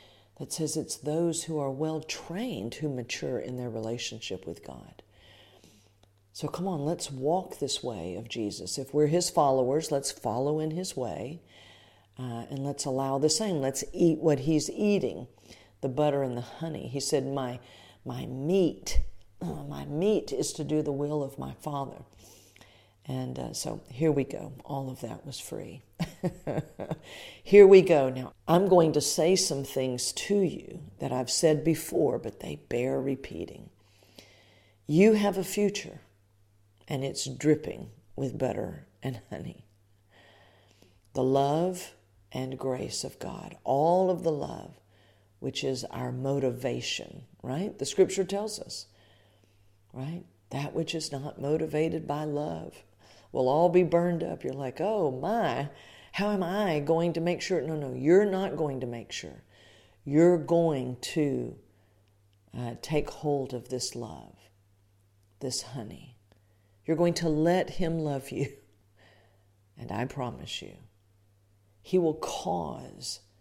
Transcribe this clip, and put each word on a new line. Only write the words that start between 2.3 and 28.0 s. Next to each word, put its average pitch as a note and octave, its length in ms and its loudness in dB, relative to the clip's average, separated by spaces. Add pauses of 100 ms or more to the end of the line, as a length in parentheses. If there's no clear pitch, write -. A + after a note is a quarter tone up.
who D3+ 140 -4
mature B2+ 500 -4
in B2 180 -8
their B2 120 -6
relationship A2+ 760 -6
with E2 200 -10
God. B1 360 -16 (1300)
So - 160 -8
come F3 200 -6
on, D3+ 180 -2
let's E3 260 -4
walk D#3 460 -2
this - 260 -4
way F#2 320 -6
of A2+ 140 -10
Jesus. G#2 480 -6
If C3 160 -8
we're D3+ 140 6
his E3+ 220 2
followers, C#3 640 4
let's C#3 200 -2
follow C3+ 480 -2
in D#3 120 -2
his F#3 240 -6
way, A#2+ 460 -6 (800)
uh, A#2 300 -8
and C3+ 100 -6
let's C#3 260 -4
allow C3+ 320 0
the D3+ 120 6
same. F#3 300 0
Let's C3+ 320 -2
eat E3 280 4
what D3 200 4
he's D3+ 300 2
eating, C#3 580 0 (540)
the C#3 80 0
butter C#3+ 320 2
and B2 160 -2
the A#2+ 40 -6
honey. D3+ 460 -8
He C3+ 120 -4
said, C3+ 260 0
"My, C3 340 -4 (460)
my B2+ 220 -8
meat, D3 760 2 (200)
<clears throat> - 200 -18
my C#3+ 440 -8
meat E3 460 0
is C#3 220 -4
to D#3 100 -6
do D3+ 200 0
the D3+ 80 -2
will D3 320 -2
of C3+ 160 -10
my C3+ 140 -8
Father." C#3 500 -8 (1040)
And, B2+ 320 -6
uh, A#2 140 -8
so - 360 -6
here D3+ 220 2
we C3+ 140 2
go. - 260 -10 (140)
All C3+ 240 -6
of C3 100 -12
that - 260 -10
was C3+ 140 -12
free. - 420 -12 (800)
<laughs> - 800 -14
Here G3+ 220 12
we F#3+ 160 12
go. C#3+ 280 6